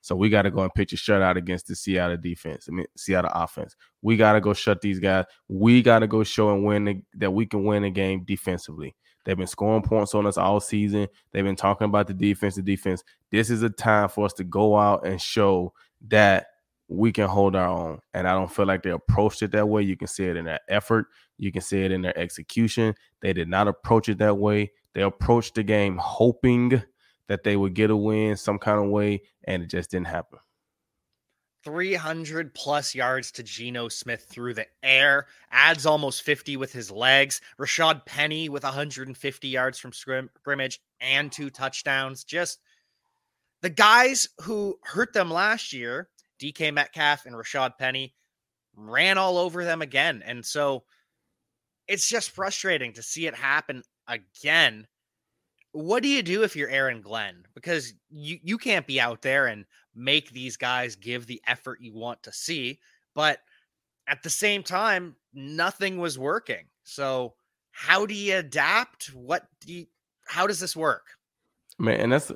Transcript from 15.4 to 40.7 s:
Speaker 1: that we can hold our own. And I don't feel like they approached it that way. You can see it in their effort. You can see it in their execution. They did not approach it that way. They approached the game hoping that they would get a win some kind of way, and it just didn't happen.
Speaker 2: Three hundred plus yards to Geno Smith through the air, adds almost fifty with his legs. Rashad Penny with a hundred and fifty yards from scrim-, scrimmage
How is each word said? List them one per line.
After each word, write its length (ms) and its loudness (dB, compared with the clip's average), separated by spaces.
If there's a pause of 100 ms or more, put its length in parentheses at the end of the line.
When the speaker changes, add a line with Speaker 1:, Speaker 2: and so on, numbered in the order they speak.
Speaker 1:
that 400 6 (420)
we 240 2
can 160 2
hold 260 4
our 140 2
own. 300 -4 (160)
And 120 -2
I 60 4
don't 180 0
feel 140 0
like 180 0
they 80 -2
approached 520 2
it 80 -2
that 180 2
way. 140 2
You 160 -2
can 100 -8
see 160 -6
it 120 -2
in 100 -6
their 140 -6 (100)
effort. 380 2 (280)
You 160 -4
can 80 -4
see 220 -2
it 100 0
in 80 0
their 180 -2
execution. 760 0 (260)
They 140 -2
did 140 -4
not 200 2
approach 400 2
it 100 0
that 200 2
way. 340 2 (220)
They 80 0
approached 540 2
the 60 0
game 360 2
hoping 840 4 (440)
that 180 -4
they 100 2
would 200 0
get 160 4
a 60 4
win 420 0
some 200 -2
kind 240 2
of 80 0
way, 300 2 (240)
and 180 -4
it 60 -10
just 220 -6
didn't 160 -4
happen. 320 -10 (1300)
Speaker 2:
Three 280 -4
hundred 640 -6
plus 400 -4
yards 380 -2
to 100 -16
Geno 460 -10
Smith 420 -10
through 240 -8
the 120 -8 (160)
air, 440 4 (240)
adds 340 6
almost 380 0
fifty 340 -4
with 160 -8
his 180 -12
legs. 500 4 (200)
Rashad 460 0
Penny 420 -4
with 160 -8
a 60 -4
hundred 380 -8
and 80 -14
fifty 320 -8
yards 300 -2
from 140 -16
scrim-, 460 -8
scrimmage 420 -6 (200)